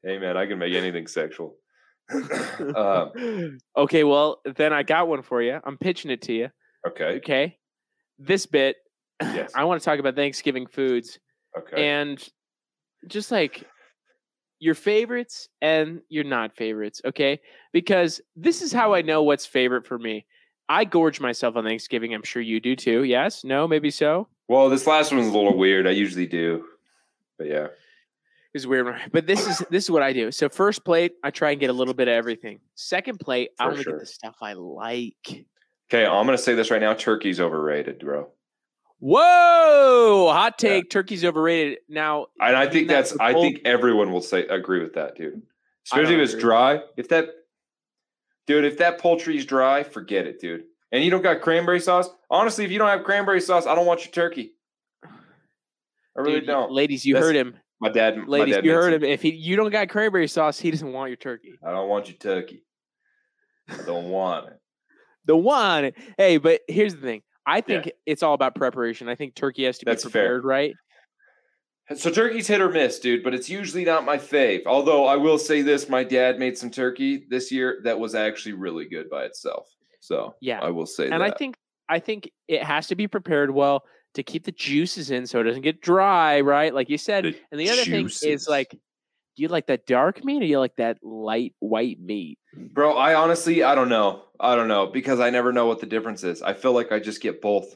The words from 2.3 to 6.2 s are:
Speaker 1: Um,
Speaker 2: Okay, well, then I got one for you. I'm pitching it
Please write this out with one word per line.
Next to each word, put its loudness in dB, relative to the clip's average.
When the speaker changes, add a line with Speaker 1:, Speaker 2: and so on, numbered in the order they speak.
Speaker 1:
Um, -2
Speaker 2:
Okay, 2
well, 2
then 2
I 0
got 0
one -4
for -4
you. -2
I'm -12
pitching -6
it -6